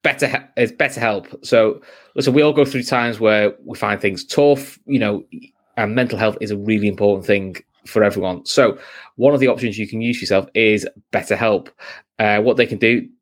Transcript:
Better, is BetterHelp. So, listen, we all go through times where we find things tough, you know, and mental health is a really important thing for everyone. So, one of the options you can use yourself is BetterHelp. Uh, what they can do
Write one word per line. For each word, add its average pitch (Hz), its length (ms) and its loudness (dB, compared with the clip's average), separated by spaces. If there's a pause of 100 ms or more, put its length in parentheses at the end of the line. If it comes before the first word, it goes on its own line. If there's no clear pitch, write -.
Better, 135 520 -2
is 120 160 0
BetterHelp. 117 720 -4
So, 110 360 2 (340)
listen, 135 180 0
we 147 80 4
all 151 120 4
go 143 100 4
through 135 200 -2
times 120 360 -2
where 107 340 2 (120)
we 104 120 -14
find 104 220 -4
things 98 240 -4
tough, - 640 0
you 135 140 0
know, 104 260 -2 (500)
and 107 200 -2
mental 120 220 -2
health 107 220 0
is 107 100 -8
a 104 60 -4
really 104 320 -2
important 98 380 0
thing 98 320 -2 (280)
for 107 180 0
everyone. 92 420 -2
So, 135 320 2 (380)
one 135 180 4
of 135 80 2
the 131 80 4
options 117 280 -4
you 107 100 -8
can 110 120 -8
use 120 220 -4
yourself 95 320 -2
is 107 340 2 (240)
BetterHelp. 101 580 -2 (500)
Uh, 104 220 2
what 113 140 2
they 120 120 2
can 107 100 -6
do 117 320 0 (120)